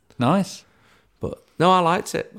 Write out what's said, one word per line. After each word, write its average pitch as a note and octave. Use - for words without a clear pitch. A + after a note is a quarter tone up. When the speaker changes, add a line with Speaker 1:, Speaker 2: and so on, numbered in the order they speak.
Speaker 1:
nice. E3+
Speaker 2:
But -
no, E3+
I F#3
liked E3+
it. -